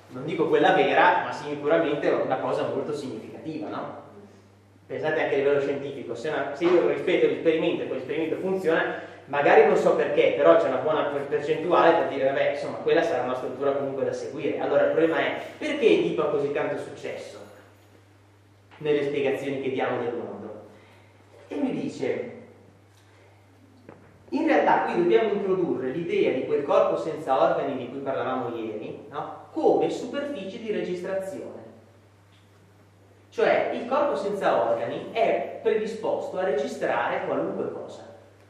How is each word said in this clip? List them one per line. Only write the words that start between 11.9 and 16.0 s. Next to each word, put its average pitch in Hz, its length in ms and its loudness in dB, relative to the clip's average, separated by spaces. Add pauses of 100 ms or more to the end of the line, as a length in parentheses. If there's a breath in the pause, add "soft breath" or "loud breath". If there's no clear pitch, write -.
per 175 160 2
dire, 135 160 -2
vabbè, 143 260 2
insomma, - 280 -6
quella 156 220 4
sarà 156 220 0
una 127 120 -2
struttura 139 360 -2
comunque 135 320 -2
da 120 80 -2
seguire. - 480 -4
Allora 139 240 2
il - 80 4
problema 160 280 2
è, - 180 -2 (200 loud breath)
perché 285 300 0
Edipo - 360 2